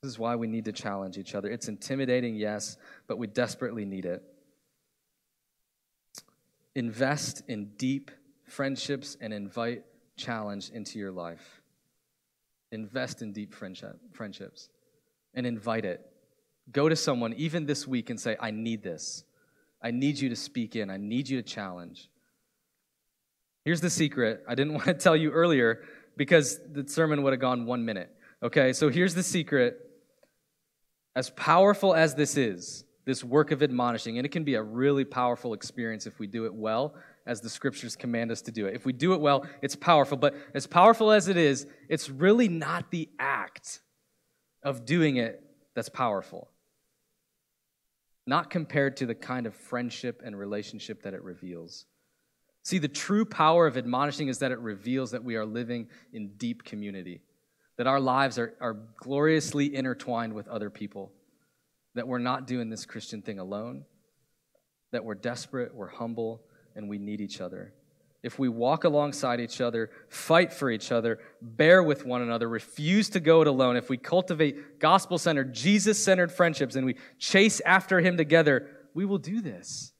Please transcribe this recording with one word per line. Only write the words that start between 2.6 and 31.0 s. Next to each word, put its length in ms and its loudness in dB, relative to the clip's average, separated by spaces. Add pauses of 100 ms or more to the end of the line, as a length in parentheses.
but 100 -6
we 100 -6
desperately 580 -4
need 200 -8
it. 180 -6 (2500)
Invest 720 -4
in 300 -8
deep 320 -4 (360)
friendships 760 -8
and 140 -10
invite 500 -6 (360)
challenge 500 -8
into 300 -12
your 120 -8
life. 500 -14 (1080)
Invest 520 -8
in 100 -10
deep 220 -12
friendship, 420 -14 (140)
friendships 580 -16 (640)
and 140 -4
invite 380 -2
it. 200 -6 (680)
Go 160 4
to 80 4
someone, 380 -2
even 320 -4
this 220 -4
week, 240 -4
and 80 -8
say, 200 -4
"I 120 -6
need 320 -6
this. 400 -10 (580)
I 80 -6
need 300 0
you 100 0
to 60 -4
speak 400 -8
in. 160 -4
I 60 -8
need 320 -4
you 120 -2
to 20 -12
challenge." 680 -12 (1500)
Here's 160 0
the 80 0
secret. 580 0
I 60 -6
didn't 200 -2
<laughs> 60 -6
want 60 -4
to 80 2
tell 220 4
you 160 2
earlier 520 4 (320)
because 440 4 (120)
the 160 -8
sermon 360 0
would 100 4
have 60 -2
gone 260 -2
one 200 -4
minute. 280 -6 (300)
Okay, 300 4
so 160 4
here's 260 2
the 80 0
secret. 560 0 (1400)